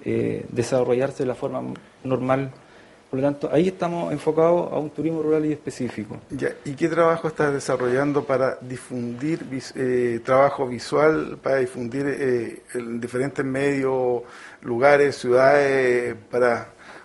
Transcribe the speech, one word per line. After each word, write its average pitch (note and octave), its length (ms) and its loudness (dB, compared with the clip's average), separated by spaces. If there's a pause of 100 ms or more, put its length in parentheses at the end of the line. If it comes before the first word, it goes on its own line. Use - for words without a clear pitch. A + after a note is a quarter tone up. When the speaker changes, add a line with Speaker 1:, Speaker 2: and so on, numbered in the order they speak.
Speaker 1:
eh, A2+ 440 -2
desarrollarse B2+ 760 0
de B2+ 40 -2
la B2 80 -4
forma B2+ 260 -6 (440)
normal. C3 460 0 (580)
Por C3 100 -4
lo C3+ 60 2
tanto, C#3+ 260 -2
ahí E3 160 4
estamos E3+ 460 -4
enfocados D#3+ 580 2
a - 60 -4
un D3 120 -4
turismo D#3+ 320 -4
rural D#3 240 2
y D3+ 60 0
específico. B2 640 -8 (120)
Speaker 2:
Ya, C#3 220 -4 (120)
¿y C#3 120 -8
qué E3 120 0
trabajo E3 400 2
estás D3+ 260 0
desarrollando C3+ 720 0
para C3 380 0
difundir B2+ 840 -6
vis-, B2+ 320 -10
eh, B2 480 0
trabajo C3+ 420 4
visual, D3 760 2
para C3+ 140 2
difundir, B2+ 500 -4
eh, B2+ 540 -2 (120)
en A#2 280 -6
diferentes B2+ 420 -4
medios, C3 800 0 (380)
lugares, C#3 560 4
ciudades, B2+ 1000 4 (160)
para A#2+ 380 2 (360)